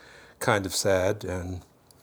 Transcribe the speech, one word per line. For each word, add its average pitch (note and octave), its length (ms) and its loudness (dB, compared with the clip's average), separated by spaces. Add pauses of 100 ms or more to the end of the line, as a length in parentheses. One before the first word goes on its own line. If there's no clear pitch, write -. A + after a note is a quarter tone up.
(380)
kind G2+ 280 2
of - 80 -6
sad, G2 500 2
and F2+ 380 -6 (400)